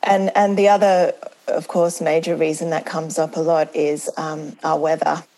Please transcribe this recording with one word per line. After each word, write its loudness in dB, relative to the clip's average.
And, 2
and 2
the 4
other, 4
of -4
course, 0
major 0
reason -2
that -4
comes -6
up -2
a -6
lot 2
is, -2
um, -8
our 0
weather. -2